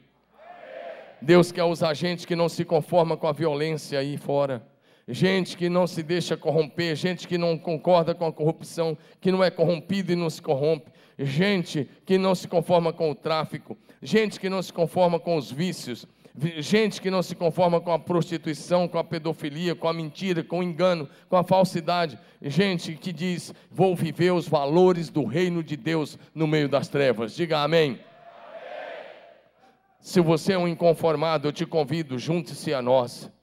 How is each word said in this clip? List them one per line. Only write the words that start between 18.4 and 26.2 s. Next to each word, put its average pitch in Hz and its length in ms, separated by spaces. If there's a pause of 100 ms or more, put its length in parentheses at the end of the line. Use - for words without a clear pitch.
com 170 120
a 165 40
pedofilia, 160 720
com 165 140
a 165 40
mentira, 165 520
com 170 160
o - 20
engano, 170 460 (200)
com 185 80
a 180 60
falsidade. 175 720 (240)
Gente 170 540
que 180 180
diz, 175 400 (160)
"Vou 175 280
viver 165 340
os 175 160
valores 165 640
do 151 140
reino 170 360
de 151 160
Deus 151 400 (160)